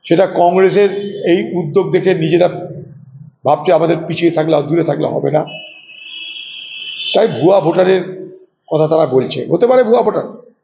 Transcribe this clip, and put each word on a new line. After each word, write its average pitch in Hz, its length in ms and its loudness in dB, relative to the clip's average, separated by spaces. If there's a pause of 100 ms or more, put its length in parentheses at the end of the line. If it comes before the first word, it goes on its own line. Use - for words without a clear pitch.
সেটা 175 320 2
কংগ্রেসের 185 560 4 (400)
এই 170 240 0
উদ্যোগ 165 360 0
দেখে 185 240 2
নিজেরা 160 340 2 (960)
ভাবছে, 147 260 2
"আমাদের 165 240 2 (100)
পিছিয়ে 165 240 0
থাকলে, 156 320 0
দূরে 165 220 0
থাকলে 147 220 -2
হবে 139 240 -2
না।" 151 140 0 (1700)
তাই - 140 2
ভুয়া 165 320 2
ভোটারের 185 640 0 (440)
কথা 156 200 0
তারা 160 180 2
বলছে। 127 440 0
হতে 175 160 2
পারে 254 160 4
ভুয়া 226 200 2
ভোটার 165 400 -4 (220)